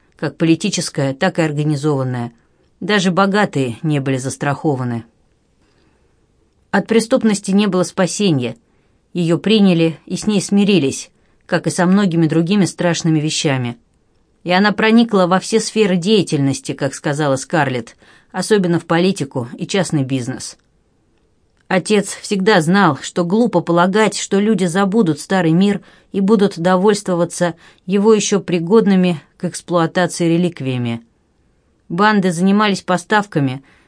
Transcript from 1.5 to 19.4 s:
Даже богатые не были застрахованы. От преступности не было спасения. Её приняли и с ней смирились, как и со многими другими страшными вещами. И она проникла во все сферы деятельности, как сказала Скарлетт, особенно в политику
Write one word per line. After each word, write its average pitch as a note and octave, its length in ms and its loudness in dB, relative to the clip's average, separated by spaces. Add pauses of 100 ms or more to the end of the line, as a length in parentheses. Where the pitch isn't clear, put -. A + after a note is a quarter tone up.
Даже F#3+ 300 0
богатые F#3+ 680 0
не D3+ 180 0
были C3+ 180 -2
застрахованы. C3 880 -4 (1700)
От G3+ 160 0
преступности A3+ 640 0
не G3+ 160 2
было F3+ 160 0
спасения. D#3+ 720 -2 (560)
Её E3+ 240 0
приняли F3 680 2
и F#3 120 -8
с - 100 -6
ней G#3 140 0
смирились, G3 720 0 (340)
как E3 200 -4
и D#3+ 60 -2
со F3+ 140 0
многими F3+ 420 2
другими E3+ 380 2
страшными E3 540 0
вещами. C3+ 580 -4 (640)
И E3+ 80 -4
она G3 200 4
проникла A3 560 2
во F#3 120 2
все A3 200 -2
сферы G#3 380 0
деятельности, D#3 760 0
как C#3 200 -6
сказала C#3+ 420 -2
Скарлетт, C3 640 -4 (340)
особенно F#3 480 0
в D#3+ 60 -16
политику D#3 720 -2